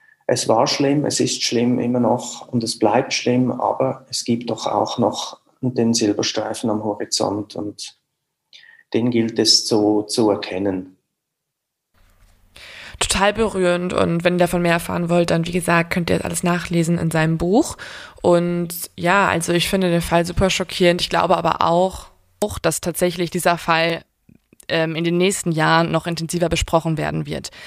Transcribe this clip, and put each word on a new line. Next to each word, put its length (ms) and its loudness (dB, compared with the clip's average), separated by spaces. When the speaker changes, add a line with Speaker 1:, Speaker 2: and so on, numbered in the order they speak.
Speaker 1:
es 200 2
war 200 4
schlimm, 360 2
es 160 -2
ist 240 -2
schlimm 360 2
immer 200 0
noch 480 -2
und 160 -2
es 160 -6
bleibt 340 2
schlimm, 380 0
aber 580 -2
es 140 -8
gibt 260 -2
doch 180 -6
auch 300 -2
noch 440 -2
den 340 0
Silberstreifen 760 -2
am 140 -2
Horizont 760 -4
und 400 -10
den 180 2
gilt 260 0
es 280 2
zu, 380 2
zu 260 2
erkennen.“ 680 -4
Speaker 2:
Total 320 2
berührend 600 0
und 300 0
wenn 120 2
ihr 40 2
davon 220 2
mehr 120 2
erfahren 360 -2
wollt, 220 2
dann 160 0
wie 40 -6
gesagt, 380 0
könnt 220 -2
ihr 60 2
das 80 -4
alles 180 -6
nachlesen 560 0
in 100 -2
seinem 300 0
Buch. 360 2
Und 760 0
ja, 320 2
also 260 0
ich 160 0
finde 200 2
den 120 2
Fall 220 2
super 280 0
schockierend. 500 2
Ich 80 -4
glaube 260 2
aber 280 2
auch, 420 2
auch, 180 -4
dass 200 0
tatsächlich 520 -2
dieser 260 2
Fall, 460 0
ähm, 240 0
in 80 -2
den 140 2
nächsten 340 0
Jahren 400 2
noch 160 -2
intensiver 420 -2
besprochen 480 0
werden 280 -4
wird. 240 -8